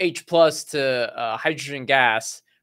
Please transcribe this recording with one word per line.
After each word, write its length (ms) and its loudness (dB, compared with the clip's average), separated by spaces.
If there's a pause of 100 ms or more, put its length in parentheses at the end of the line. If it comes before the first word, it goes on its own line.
H 260 -4
plus 380 4
to, 500 -2
uh, 220 -4
hydrogen 480 -6
gas, 580 2 (200)